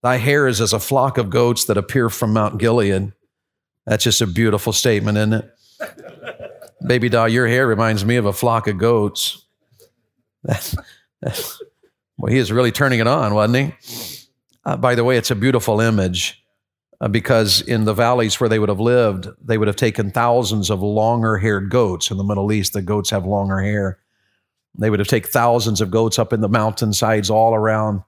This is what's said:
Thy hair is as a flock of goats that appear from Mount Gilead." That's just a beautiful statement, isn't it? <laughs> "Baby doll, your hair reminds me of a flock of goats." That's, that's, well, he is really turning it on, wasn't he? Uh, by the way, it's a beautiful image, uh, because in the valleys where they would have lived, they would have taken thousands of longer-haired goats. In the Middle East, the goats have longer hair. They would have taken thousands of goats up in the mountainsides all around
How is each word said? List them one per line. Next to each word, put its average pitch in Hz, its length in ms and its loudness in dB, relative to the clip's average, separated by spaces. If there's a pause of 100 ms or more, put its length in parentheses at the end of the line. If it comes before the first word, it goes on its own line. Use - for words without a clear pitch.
Thy 123 140 2
hair 139 300 2
is 113 140 0
as 110 120 0
a 107 60 0
flock 135 380 0
of 101 140 -2
goats 120 340 0
that 101 120 0
appear 113 320 0
from 110 240 -2
Mount 107 260 0
Gilead." 101 540 0 (720)
That's 107 180 0
just 117 180 2
a 110 60 0
beautiful 104 460 0
statement, 107 440 0
isn't 107 160 2
it? 110 180 -4 (280)
<laughs> - 1080 -14
"Baby 120 220 2
doll, 113 180 2
your 117 200 2
hair 127 200 2
reminds 110 380 0
me 120 100 2
of 113 100 2
a 101 80 0
flock 117 340 0
of 101 100 -2
goats." 107 640 0 (1000)
That's, - 320 -4 (460)
that's, - 380 -8 (580)
well, - 140 -4
he 131 80 4
is 104 120 0
really 120 200 2
turning 131 280 2
it 113 80 2
on, 123 260 2
wasn't 110 240 2
he? - 720 -8 (360)
Uh, 127 140 -4
by 123 180 0
the 117 80 0
way, 127 140 2
it's - 140 -2
a 120 40 0
beautiful 110 460 2
image, 95 600 0 (600)
uh, - 60 -4
because 110 540 2
in 110 220 -2
the 107 100 0
valleys 117 460 0
where 117 100 2
they 110 80 2
would 104 120 0
have 98 100 -2
lived, 113 480 2 (160)
they 113 140 -2
would 104 100 2
have 101 80 -2
taken 107 360 -2
thousands 117 580 0
of 98 120 -2
longer-haired 107 880 0
goats. 107 400 0
In 95 80 -4
the 98 60 -4
Middle 101 280 -2
East, 104 220 -2
the 101 80 -4
goats 101 280 -2
have 95 160 -2
longer 98 340 -2
hair. 98 400 -2 (760)
They 110 120 0
would 104 100 2
have 104 80 -2
taken - 220 0
thousands 117 520 2
of 95 100 -2
goats 113 260 2
up 117 140 0
in 110 100 0
the 101 80 0
mountainsides 107 800 0
all 113 240 4
around 107 540 0